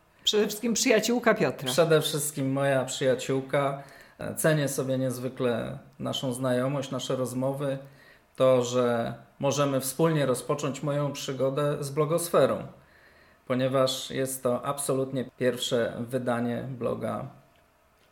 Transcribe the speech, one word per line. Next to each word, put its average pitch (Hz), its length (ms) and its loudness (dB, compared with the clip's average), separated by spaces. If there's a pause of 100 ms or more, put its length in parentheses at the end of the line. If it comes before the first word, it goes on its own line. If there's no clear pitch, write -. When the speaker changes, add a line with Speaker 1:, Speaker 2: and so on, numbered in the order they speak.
(240)
Speaker 1:
Przede 208 220 2
wszystkim 226 280 -2
przyjaciółka 226 600 4
Piotra. 135 360 0
Speaker 2:
Przede 156 300 6
wszystkim 139 520 -2
moja 139 320 2
przyjaciółka. 135 1000 0 (540)
Cenię 156 320 2
sobie 131 300 -2
niezwykle 123 800 -2 (200)
naszą 127 340 -4
znajomość, 131 580 0
nasze 131 260 -4
rozmowy, 135 600 -2 (580)
to, 131 260 6
że 120 520 0 (240)
możemy 139 420 0
wspólnie 156 460 2
rozpocząć 131 560 -2
moją 143 300 -2
przygodę 135 680 -2
z 135 100 -6
blogosferą, 151 760 2 (800)
ponieważ 131 640 0
jest 131 320 -4
to 123 220 0
absolutnie 135 600 -2 (140)
pierwsze 120 600 0
wydanie 120 640 -2 (140)
bloga. 117 480 -4 (840)